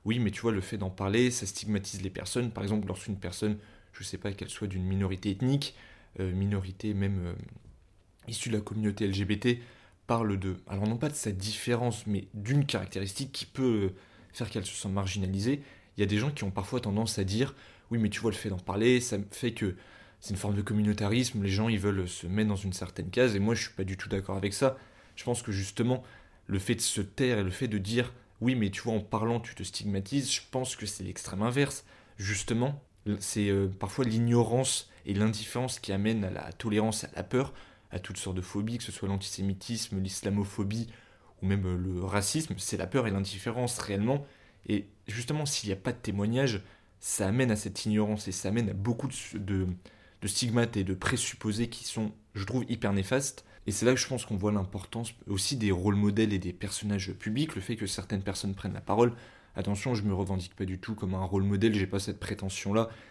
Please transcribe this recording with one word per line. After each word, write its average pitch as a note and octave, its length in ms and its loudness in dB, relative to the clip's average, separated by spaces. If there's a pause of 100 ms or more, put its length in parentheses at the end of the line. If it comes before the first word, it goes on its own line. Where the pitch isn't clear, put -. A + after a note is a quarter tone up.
Oui, A2+ 140 2
mais G#2+ 140 2
tu - 80 -8
vois, A#2 100 2
le G2+ 100 2
fait G2 180 -6
d'en F#2+ 120 -2
parler, G#2 400 4
ça B2 160 -4
stigmatise G2+ 560 -4
les F#2+ 80 -2
personnes. » A#2+ 420 -2
Par A2 120 -4
exemple, G2+ 240 0
lorsqu'une G2 280 -4
personne, G2+ 400 -2 (360)
je - 100 -14
sais F#2 160 -8
pas, G2+ 140 -6
qu'elle G2 160 -8
soit - 180 -6
d'une F#2+ 180 -2
minorité F#2+ 460 0
ethnique, C3 460 0 (420)
euh, F#2 160 0
minorité G2 580 0
même, G2 320 0
euh, F2 100 -4 (920)
issue - 220 -6
de A2 80 2
la G#2 40 2
communauté G#2+ 440 0
L G2 100 2
G G2+ 100 2
B G2+ 140 0
T, A#2+ 240 2 (460)
parle A2 320 2
de, F#2 160 -2 (100)
alors G2 220 0
non A2+ 80 0
pas D3 120 0
de D3 60 -4
sa - 160 -2
différence, G#2+ 800 -2
mais F#2+ 260 0
d'une C3 320 2
caractéristique G2 640 -4
qui - 160 -10
peut, - 160 -4
euh, G#2 320 4 (380)
faire A2 180 -6
qu'elle G#2 160 -4
se - 80 -8
sent - 140 -6
marginalisée. G2 760 0 (340)
Il - 40 -2
y - 20 6
a G2+ 40 4
des G#2 120 4
gens C#3 140 2
qui C#3+ 100 -6
ont G2 80 -2
parfois G2+ 300 -2
tendance G#2+ 400 0
à G2 40 2
dire « A2 300 0 (380)
Oui, A#2 60 2
mais G#2+ 120 4
tu - 100 -4
vois, A2 120 2
le - 40 -4
fait - 120 -4
d'en F#2+ 100 -2
parler, A2 420 6
ça A2+ 180 -2 (120)
fait A#2+ 220 -4
que F#2+ 240 0 (420)
c'est - 120 -12
une G2+ 60 -2
forme G2+ 200 0
de G2+ 60 0
communautarisme, G#2 800 2
les G2+ 40 2
gens, G#2 200 2
ils A2 100 2
veulent F#2+ 300 0
se - 180 -10
mettre G#2 220 2
dans G#2 80 2
une F#2+ 160 -4
certaine F2+ 380 -6
case, A#2+ 260 4
et - 20 2
moi, A2 160 4
je A2+ 80 -2
suis - 120 -8
pas F#2+ 100 -2
du F#2+ 120 -4
tout - 120 -10
d'accord G2 280 -2
avec G2 160 0
ça. » C3 240 4 (380)
Je - 80 -14
pense B2 200 -2
que A2 100 -4
justement, A2+ 500 0 (460)
le G2 100 0
fait - 160 0
de - 60 -4
se - 200 0
taire B2 380 0
et G2+ 60 0
le F#2 60 0
fait A#2+ 180 -2
de G#2+ 100 0
dire « A#2 340 0 (280)
Oui, B2+ 160 4
mais G#2 140 2
tu - 120 -8
vois, A2+ 120 0
en G#2+ 60 2
parlant, A2+ 380 0
tu - 160 -8
te - 80 -10
stigmatises », G2+ 720 -2
je - 80 0 (100)
pense B2+ 240 -2
que G#2+ 120 -8
c'est - 180 -8
l'extrême F#2+ 380 -4
inverse. C3+ 420 2 (320)
Justement, A#2 680 0 (380)
c'est, G#2 300 0
euh, G2 180 4
parfois G2 360 -2
l'ignorance A#2 840 4 (160)
et G2 80 0
l'indifférence A2 640 0
qui - 140 -6
amènent G#2 320 2
à F#2 60 -2
la - 220 -6
tolérance, G#2+ 520 2
à - 100 -10
la F#2+ 80 -4
peur, B2+ 300 0 (400)
à G2 60 -4
toutes F#2+ 180 -8
sortes F#2 200 -4
de F#2 60 -2
phobies, G#2+ 360 -2
que - 60 -6
ce - 60 -8
soit F#2+ 180 -4
l'antisémitisme, G2 920 -2
l'islamophobie G2+ 880 -2 (540)
ou F#2+ 40 0
même, F#2+ 200 2
euh, F2+ 100 0
le F2+ 280 -2
racisme, G2+ 540 0
c'est - 180 -4
la F#2+ 120 -2
peur B2+ 180 2
et G#2 60 2
l'indifférence G2 640 -2
réellement. A#2 480 0 (400)
Et G#2 200 2 (200)
justement, C3+ 400 -2
s'il B2 220 -2
n'y F#2+ 60 2
a - 20 -4
pas B2 160 -4
de B2 60 -6
témoignage, A2 640 2 (360)
ça - 300 0
amène A#2+ 240 4
à G#2 40 4
cette - 280 -6
ignorance G#2+ 420 2
et G2 60 -4
ça - 160 -4
amène A2 220 2
à G2 40 -4
beaucoup A#2 320 0
de, - 320 -6
de, F#2+ 280 0 (540)
de G#2 60 -6
stigmates A#2 500 2
et G2+ 60 2
de F#2+ 120 0
présupposés A2+ 760 0
qui - 160 -10
sont, A2 280 -2 (220)
je G2 100 -4
trouve, A2+ 240 0
hyper A2 240 2
néfastes. B2+ 520 0 (220)
Et - 40 -2
c'est G#2 160 2
là B2+ 80 8
que B2+ 60 2
je - 80 0
pense B2 160 -2
qu'on A2 120 -2
voit G2+ 140 2
l'importance G#2 640 -2 (140)
aussi G2 280 0
des G#2+ 140 2
rôles F#2 240 4
modèles G#2 380 4
et F#2+ 80 2
des F2 120 -4
personnages G2 600 -2
publics, C#3 420 -2
le G2 60 -4
fait A2 160 -4
que A2 100 -4
certaines G2 360 -4
personnes G2 320 -4
prennent G2 180 -6
la G2+ 80 -6
parole. A#2+ 320 6 (420)
Attention, G2+ 400 0
je G#2 80 0
me G2+ 120 2
revendique F#2 420 -2
pas G2+ 80 -4
du F#2 160 -4
tout G#2+ 160 -6
comme F#2 180 -2
un F#2 100 0
rôle F#2+ 200 2
modèle, G2+ 300 4
j'ai G2 120 4
pas G2 140 -2
cette F#2+ 180 -6
prétention-là. G2+ 680 0 (220)